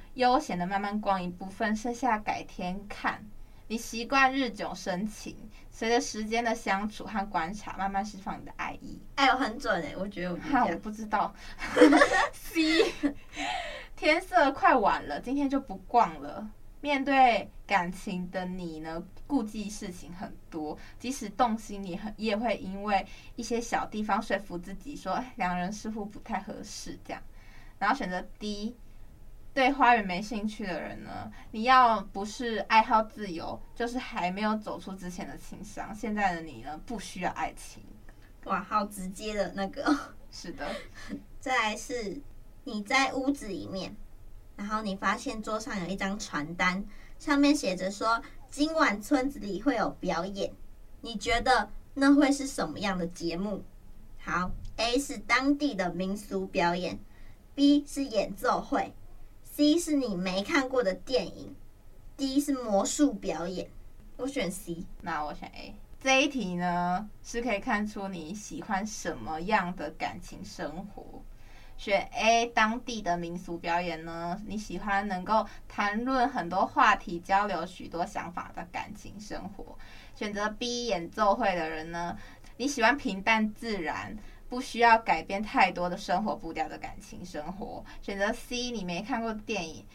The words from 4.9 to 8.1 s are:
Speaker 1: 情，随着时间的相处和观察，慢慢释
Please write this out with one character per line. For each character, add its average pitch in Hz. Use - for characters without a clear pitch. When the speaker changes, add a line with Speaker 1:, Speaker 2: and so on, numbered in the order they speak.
Speaker 1:
情， -
随 226
着 240
时 214
间 226
的 233
相 214
处 -
和 202
观 170
察， -
慢 196
慢 196
释 208